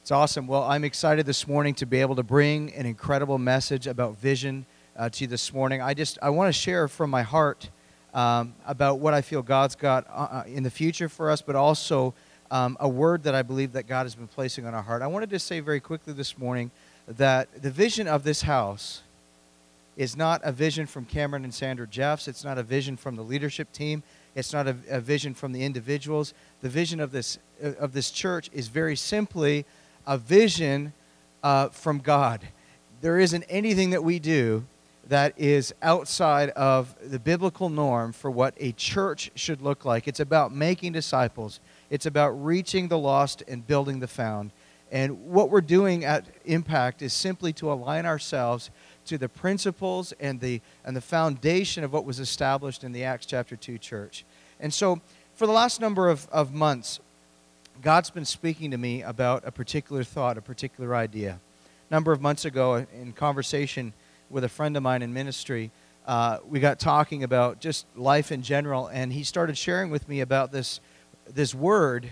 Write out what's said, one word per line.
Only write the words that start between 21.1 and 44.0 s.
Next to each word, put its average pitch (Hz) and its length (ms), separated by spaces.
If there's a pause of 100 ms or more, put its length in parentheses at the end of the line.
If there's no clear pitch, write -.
and 127 120
Sandra 127 320
Jeffs. 139 420
It's 135 160
not 139 140
a 123 40
vision 131 360
from 123 180
the 113 60
leadership 139 500
team. 151 300 (320)
It's 131 180
not 143 160
a, 127 80 (140)
a 131 100
vision 135 320
from 131 200
the 127 120
individuals. 139 680 (260)
The 131 80
vision 160 320
of 143 100
this, 131 280 (260)
uh, 143 140
of 135 160
this 135 160
church 180 420
is 123 160
very 156 260
simply 147 680 (420)
a 139 120
vision, 151 720 (500)
uh, 139 280
from 151 280
God. 135 480 (540)
There 165 180
isn't 175 300
anything 190 420
that 170 140
we 170 140
do 127 480 (420)
that 143 300
is 143 420
outside 151 720
of 131 520
the 131 160
biblical 170 520
norm 127 420
for - 180
what 127 280
a 127 140
church - 600
should 143 280
look 139 240
like. 117 220
It's 143 120
about 147 320
making 170 400
disciples. 127 640 (300)
It's 147 160
about 147 280
reaching 170 560
the 165 100
lost 139 500
and 120 180
building 139 340